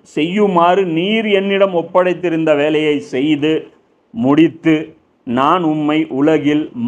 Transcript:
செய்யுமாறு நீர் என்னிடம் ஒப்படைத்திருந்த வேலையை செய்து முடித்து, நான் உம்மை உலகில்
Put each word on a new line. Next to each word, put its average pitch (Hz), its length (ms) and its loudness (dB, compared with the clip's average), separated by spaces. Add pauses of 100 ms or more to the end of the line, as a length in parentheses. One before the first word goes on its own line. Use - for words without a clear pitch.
செய்யுமாறு 180 840 0
நீர் 190 400 -2
என்னிடம் 196 480 0
ஒப்படைத்திருந்த 165 800 0
வேலையை 151 420 0
செய்து 147 680 -2 (420)
முடித்து, 156 840 0 (280)
நான் 139 380 0
உம்மை 156 460 -2
உலகில் 147 640 0 (160)